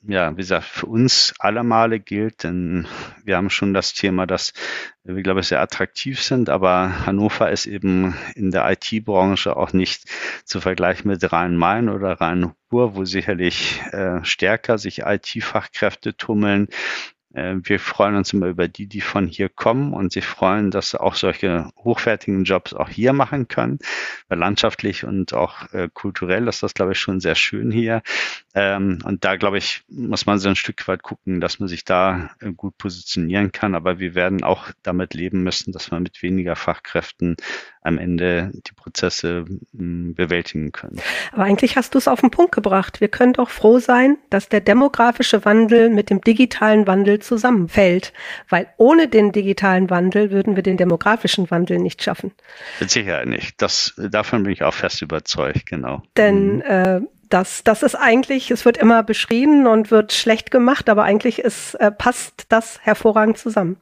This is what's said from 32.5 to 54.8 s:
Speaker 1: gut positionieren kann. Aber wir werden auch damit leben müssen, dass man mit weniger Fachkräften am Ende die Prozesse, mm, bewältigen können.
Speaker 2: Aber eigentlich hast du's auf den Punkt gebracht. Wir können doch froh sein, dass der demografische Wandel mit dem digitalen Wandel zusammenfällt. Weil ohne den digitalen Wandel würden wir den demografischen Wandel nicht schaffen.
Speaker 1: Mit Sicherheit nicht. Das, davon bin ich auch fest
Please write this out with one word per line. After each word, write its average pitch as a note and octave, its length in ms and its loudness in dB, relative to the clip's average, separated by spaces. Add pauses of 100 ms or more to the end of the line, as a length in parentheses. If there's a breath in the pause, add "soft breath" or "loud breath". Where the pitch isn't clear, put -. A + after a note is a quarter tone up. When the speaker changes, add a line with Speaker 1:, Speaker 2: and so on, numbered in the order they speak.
Speaker 1:
gut F#2 260 -12
positionieren F#2 760 -4
kann. G2+ 220 -4
Aber F2 240 -2
wir F2+ 160 -8
werden F#2 300 0
auch - 260 -2 (140)
damit F2+ 320 -4
leben F#2 260 -4
müssen, F2+ 300 -4
dass - 180 -12
man F2 140 -4
mit - 180 -10
weniger F2+ 340 -2
Fachkräften - 800 -4 (480 loud breath)
am E2 140 0
Ende F2 560 -2
die - 200 -18
Prozesse, F2 720 -6 (280)
mm, F2 400 -8
bewältigen E2 580 -2
können. - 280 -14 (320 loud breath)
Speaker 2:
Aber G#3 120 -2
eigentlich G3+ 320 2
hast B3 200 -2
du's C4+ 120 2
auf B3+ 140 2
den B3+ 100 4
Punkt - 220 4
gebracht. F#3+ 480 0
Wir G#3 80 2
können B3+ 240 4
doch B3 160 0
froh A#3 300 6
sein, B3+ 380 4 (120)
dass G3 200 -2
der G#3 120 2
demografische A#3+ 840 4
Wandel A3+ 440 6
mit G#3 200 2
dem G3 120 2
digitalen G#3+ 680 4
Wandel G3 320 4
zusammenfällt. G3+ 920 2 (360 loud breath)
Weil F3 180 0 (100)
ohne D#4 300 8
den G#3+ 240 6
digitalen F#3+ 580 2
Wandel F#3 420 2
würden G3 240 2
wir F#3+ 80 0
den F#3+ 140 0
demografischen F3+ 760 2
Wandel F3+ 280 0
nicht F3+ 240 -4
schaffen. - 280 -6 (480 loud breath)
Speaker 1:
Mit F#2+ 100 -4
Sicherheit F2 380 0
nicht. - 340 -6
Das, - 360 0
davon G#2 460 0
bin G2 100 -2
ich - 100 -4
auch D2+ 100 2
fest - 280 -4